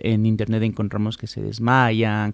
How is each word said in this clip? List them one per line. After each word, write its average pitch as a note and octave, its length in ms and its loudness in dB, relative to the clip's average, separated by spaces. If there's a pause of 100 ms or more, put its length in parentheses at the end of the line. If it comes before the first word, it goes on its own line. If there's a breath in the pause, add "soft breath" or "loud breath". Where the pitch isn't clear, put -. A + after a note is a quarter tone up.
en A2 200 2
internet A2 360 0
encontramos G#2+ 540 -2
que - 100 -10
se A2 140 -10
desmayan, A2 920 0